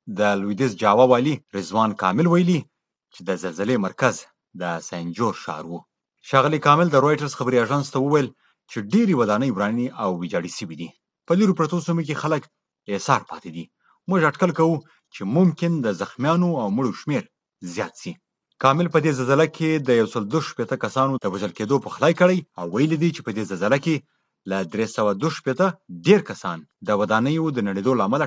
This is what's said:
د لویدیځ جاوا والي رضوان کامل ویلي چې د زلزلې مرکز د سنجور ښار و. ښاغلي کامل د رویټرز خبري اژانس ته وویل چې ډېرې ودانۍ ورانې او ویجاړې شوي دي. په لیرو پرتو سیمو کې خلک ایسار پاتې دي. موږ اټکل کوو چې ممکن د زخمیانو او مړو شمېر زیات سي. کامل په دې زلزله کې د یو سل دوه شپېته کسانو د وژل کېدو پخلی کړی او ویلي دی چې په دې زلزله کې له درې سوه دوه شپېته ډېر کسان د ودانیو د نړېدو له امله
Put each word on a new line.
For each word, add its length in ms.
د 20
لویدیځ 320
جاوا 300
والي 220
رضوان 340
کامل 280
ویلي 300
چې 140
د 20
زلزلې 420
مرکز 300
د 20
سنجور 540
ښار 240
و. 80
ښاغلي 400
کامل 240
د 140
رویټرز 340
خبري 200
اژانس 320
ته 100
وویل 280
چې 80
ډېرې 240
ودانۍ 360
ورانې 340
او 80
ویجاړې 380
شوي 220
دي. 80
په 120
لیرو 200
پرتو 280
سیمو 200
کې 160
خلک 200
ایسار 320
پاتې 260
دي. 80
موږ 160
اټکل 340
کوو 180
چې 80
ممکن 360
د 40
زخمیانو 500
او 160
مړو 240
شمېر 240
زیات 400
سي. 100
کامل 340
په 100
دې 140
زلزله 280
کې 140
د 40
یو 120
سل 180
دوه 180
شپېته 360
کسانو 380
د 100
وژل 260
کېدو 180
پخلی 340
کړی 180
او 160
ویلي 280
دی 100
چې 140
په 100
دې 140
زلزله 360
کې 100
له 120
درې 140
سوه 240
دوه 160
شپېته 300
ډېر 220
کسان 300
د 20
ودانیو 520
د 140
نړېدو 320
له 100
امله 180